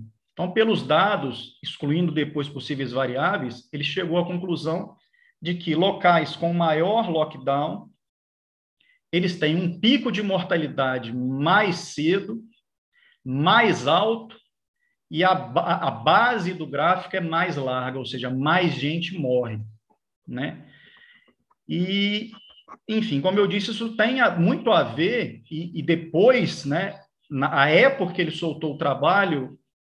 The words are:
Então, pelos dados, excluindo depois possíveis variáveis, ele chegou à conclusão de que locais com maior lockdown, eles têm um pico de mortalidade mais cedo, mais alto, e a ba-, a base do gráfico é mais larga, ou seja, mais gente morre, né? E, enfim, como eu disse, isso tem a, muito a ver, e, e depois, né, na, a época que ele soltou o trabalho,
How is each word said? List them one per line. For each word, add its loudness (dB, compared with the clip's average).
Então, -6
pelos 2
dados, 0
excluindo -2
depois -2
possíveis -6
variáveis, -2
ele -6
chegou -2
à 2
conclusão -6
de -4
que -2
locais 2
com -2
maior 2
lockdown, -2
eles 0
têm 2
um -2
pico 0
de -2
mortalidade -2
mais 0
cedo, -2
mais 2
alto, 0
e 0
a 6
ba-, -2
a -2
base 2
do -8
gráfico 0
é -2
mais -2
larga, -4
ou -8
seja, -6
mais 2
gente -4
morre, 0
né? -8
E, -2
enfim, 0
como 2
eu 4
disse, -2
isso -6
tem 2
a, 2
muito 2
a 6
ver, -2
e, -8
e -4
depois, 2
né, -4
na, 2
a 4
época 4
que -2
ele 0
soltou -4
o -12
trabalho, 2